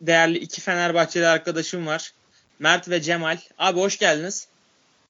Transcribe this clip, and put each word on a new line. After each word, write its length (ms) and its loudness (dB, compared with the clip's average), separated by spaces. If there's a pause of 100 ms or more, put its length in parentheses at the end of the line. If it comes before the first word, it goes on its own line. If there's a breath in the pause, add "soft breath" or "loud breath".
değerli 360 4
iki 240 -10
Fenerbahçeli 640 0
arkadaşım 600 -2
var. 260 -6 (460)
Mert 300 2
ve 120 0
Cemal. 360 -2 (200)
Abi 220 0
hoş 180 0
geldiniz. 500 0 (640)